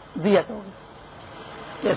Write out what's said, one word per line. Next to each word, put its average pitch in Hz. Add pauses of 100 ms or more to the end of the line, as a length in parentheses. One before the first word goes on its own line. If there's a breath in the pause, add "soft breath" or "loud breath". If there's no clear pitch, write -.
(140)
دیت 180
ہوگی، 208 (1120)
کہ 202